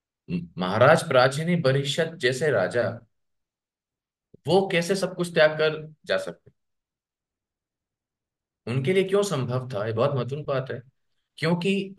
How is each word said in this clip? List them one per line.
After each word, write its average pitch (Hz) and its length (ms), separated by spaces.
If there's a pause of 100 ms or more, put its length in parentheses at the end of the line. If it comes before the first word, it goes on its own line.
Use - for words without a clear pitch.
(300)
म-, 87 180 (100)
महाराज 113 500
प्राचीन 139 540
बरिष्ठ 143 400 (140)
जैसे 131 360
राजा, 104 320 (1600)
वो 190 240
कैसे 175 240
सब 180 200
कुछ 175 180
त्याग 156 180
कर 156 420 (120)
जा 196 120
सकते? - 340 (2250)
उनके 135 260
लिए 190 100
क्यों 196 200
संभव 127 500
था? 104 140
ये 113 60
बहुत 117 220
महत्वपूर्ण 127 280
बात 131 280
है, 123 100 (560)
क्योंकि 190 600